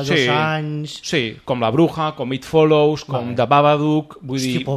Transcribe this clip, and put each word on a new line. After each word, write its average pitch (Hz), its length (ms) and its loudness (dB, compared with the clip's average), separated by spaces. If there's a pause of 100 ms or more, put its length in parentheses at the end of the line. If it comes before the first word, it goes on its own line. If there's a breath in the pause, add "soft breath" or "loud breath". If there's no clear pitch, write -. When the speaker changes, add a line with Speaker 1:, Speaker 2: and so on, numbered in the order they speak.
Speaker 1:
dos 139 80 -2
Speaker 2:
Sí, 139 160 2
Speaker 1:
anys. 151 680 -4 (100)
Speaker 2:
sí, 151 140 -2 (260)
com 123 160 -2
La 113 80 0
Bruja, 160 420 0
com 131 220 -6
It - 80 -12
Follows, 156 640 2
com 123 220 -6
Speaker 1:
Vale. 120 100 -4
Speaker 2:
The 117 80 0
Babadook... 147 720 2
Vull 135 160 -8
Speaker 1:
Hosti, 127 220 -2
Speaker 2:
dir 131 100 -6
Speaker 1:
por 139 80 -2